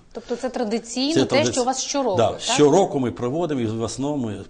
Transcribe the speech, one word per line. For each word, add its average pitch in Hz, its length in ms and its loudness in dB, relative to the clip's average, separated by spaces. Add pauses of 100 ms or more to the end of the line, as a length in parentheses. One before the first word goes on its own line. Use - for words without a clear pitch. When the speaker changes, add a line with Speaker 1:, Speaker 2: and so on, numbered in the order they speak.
(120)
Speaker 1:
Тобто 240 240 -8
це 247 140 -6
традиційно 240 640 -4
Speaker 2:
Це 330 60 4
Speaker 1:
те, - 60 4
Speaker 2:
традиці-, 262 280 2
Speaker 1:
що 269 80 0
у 233 40 0
вас 254 180 -2
щороку, 254 340 0
Speaker 2:
да, 113 140 4
Speaker 1:
так? 90 100 -10
Speaker 2:
щороку 147 580 4
ми 123 120 0
проводимо, 139 500 -2
і 117 40 0
в 110 160 -4
основному 135 460 -4
ми 98 220 -8